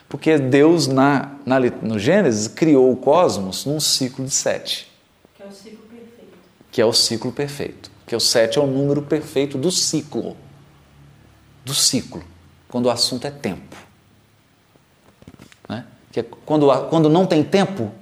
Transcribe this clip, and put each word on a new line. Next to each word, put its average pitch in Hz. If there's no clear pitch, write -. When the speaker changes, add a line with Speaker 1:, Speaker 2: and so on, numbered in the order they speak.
Speaker 1:
porque 156
Deus, 143
na, 135
na 131
lit-, 123
no 110
Gênesis, 117
criou 131
o 117
cosmos 123
num 151
ciclo 135
de 131
sete. -
Speaker 2:
Que 202
é 196
o 196
ciclo 214
perfeito. -
Speaker 1:
Que -
é 110
o 117
ciclo 117
perfeito. -
Porque -
o 117
sete 113
é 147
o 143
número 143
perfeito 143
do 151
ciclo. 120
Do 131
ciclo. -
Quando 123
o 123
assunto 123
é 143
tempo. -
Né? -
Que 120
é -
quando 147
a, 131
quando 160
não 175
tem 160
tempo, 117